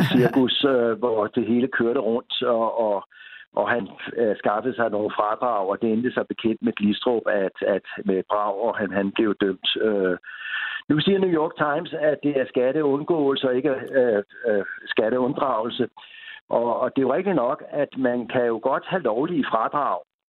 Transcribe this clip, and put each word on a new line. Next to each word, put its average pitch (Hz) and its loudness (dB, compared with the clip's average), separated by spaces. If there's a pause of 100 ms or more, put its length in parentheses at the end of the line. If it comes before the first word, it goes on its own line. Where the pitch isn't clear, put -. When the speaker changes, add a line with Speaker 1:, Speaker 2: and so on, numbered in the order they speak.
Speaker 1:
<laughs> - 2
Speaker 2:
cirkus, 123 4 (180)
øh, 117 4 (100)
hvor 113 0 (160)
det 120 0
hele 120 2 (100)
kørte 120 2 (100)
rundt, 117 -2 (240)
og, 113 2 (200)
og 104 0 (600)
og 101 0
han, 113 -2 (300)
øh, 110 2
skaffede 107 -2
sig 113 0
nogle 104 -2
fradrag, 107 0
og 98 -2
det 113 0
endte 117 -2
så 110 -2
bekendt 110 -2
med 117 0
Glistrup, 107 0
at, 101 0 (120)
at 98 2 (240)
med 95 0
Brag, 104 0 (140)
og 101 -2
han, 104 -4
han 98 0
blev 107 2
dømt. 98 0 (120)
Øh, 98 0 (720)
nu 151 4
siger 196 4
New 190 2 (100)
York 160 0
Times, 147 -2
at 151 2
det 143 0
er 123 0
skatteundgåelse 139 2
og 127 2
ikke, 127 0 (220)
øh, 120 4 (240)
øh, 101 2 (240)
skatteunddragelse. 120 0 (640)
Og, 117 0
og 123 -2
det 135 2
er 135 4
jo 127 2
rigtigt 185 0
nok, 127 0
at 143 -4
man 123 0
kan 123 0
jo 113 0
godt 143 0
have 180 -2
lovlige 135 0
fradrag. 120 0 (300)